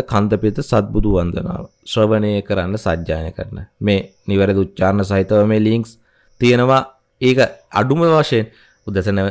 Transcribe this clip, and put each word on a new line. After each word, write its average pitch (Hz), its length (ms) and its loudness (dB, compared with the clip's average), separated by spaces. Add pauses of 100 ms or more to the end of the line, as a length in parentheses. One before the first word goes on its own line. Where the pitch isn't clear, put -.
කන්ද 104 340 0
පිරිත, 107 220 -2
සත්බුදු 104 520 0
වන්දනාව 87 520 -2 (200)
ශ්‍රවණය 107 480 0 (120)
කරන්න, 95 340 -4
සජ්ජායනා 82 580 -6
කරන්න. - 240 -12 (180)
මේ 101 220 0 (240)
නිවැරදි 98 360 2
උච්චාරණ 98 440 0
සහිතව 101 440 2
මේ 110 160 2
ලින්ක්ස් 113 280 0 (500)
තියෙනවා. 123 400 4 (400)
ඒක 127 180 2 (300)
අඩුම 139 340 0
වශයෙන් 143 480 2 (360)
උදැසන 98 320 -2 (120)